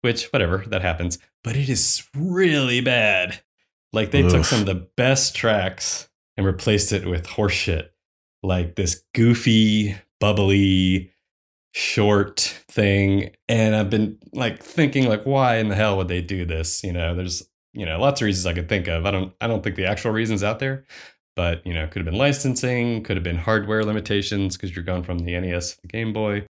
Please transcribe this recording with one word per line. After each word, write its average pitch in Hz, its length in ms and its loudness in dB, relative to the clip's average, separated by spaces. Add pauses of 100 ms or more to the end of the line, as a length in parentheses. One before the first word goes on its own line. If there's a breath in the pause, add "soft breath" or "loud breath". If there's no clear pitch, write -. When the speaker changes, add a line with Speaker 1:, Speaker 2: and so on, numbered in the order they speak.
Speaker 1:
which, 117 300 0
whatever, 95 360 0
that 98 160 -2
happens, 85 360 -2 (260 soft breath)
but 113 100 -4
it 135 140 0
is - 480 -2
really 151 640 2
bad. 104 600 2 (520)
Like, 110 180 0
they 92 120 6
took 87 180 6
Speaker 2:
Oof. 82 60 2
Speaker 1:
some 120 140 2
of 101 60 0
the 92 300 -4
best 131 400 2
tracks 101 720 -2 (280)
and 101 100 0
replaced 98 440 2
it 92 160 -2
with 85 200 -4
horseshit, 95 640 -2 (520)
like 90 320 -2
this - 300 -4 (100)
goofy, 110 800 4 (220)
bubbly, 95 920 2 (640)
short 104 680 2 (280)
thing. 98 600 2 (180)
And 110 280 2
I've 104 140 0
been, 107 280 0 (140)
like, 113 300 -4
thinking, 139 460 2
like, 107 160 0
why 135 320 2
in 110 120 0
the 101 60 0
hell 104 240 2
would 90 100 -2
they 90 140 -2
do 90 220 -4
this? 82 380 -4
You 92 100 -6
know, 85 220 -2
there's, 90 340 -6 (240)
you 104 140 -8
know, 80 140 -4
lots 139 200 2
of 113 40 0
reasons 95 220 0
I 85 80 -2
could 85 140 -6
think 92 200 -2
of. 82 180 -2
I 98 40 2
don't, 95 300 -4
I 117 60 -4
don't 110 160 -2
think 101 140 -4
the 92 100 -2
actual 107 260 -2
reason's 110 300 0
out 110 160 -2
there, 135 260 -6 (520 loud breath)
but, 85 300 -2
you 87 80 -6
know, 78 100 -4
it 78 60 -8
could 95 100 -8
have 82 100 -4
been 92 80 -2
licensing, 123 840 0
could 101 140 -4
have 87 80 -4
been 85 120 -2
hardware 107 480 0
limitations 104 720 -2
'cause 90 180 -10
you're 87 100 -8
going 90 180 -4
from 87 180 -6
the 87 140 -4
N 90 100 -4
E 90 80 -4
S 87 220 -4
to - 80 -20
the 95 60 -20
Game 110 240 -6
Boy. 104 340 -4 (120)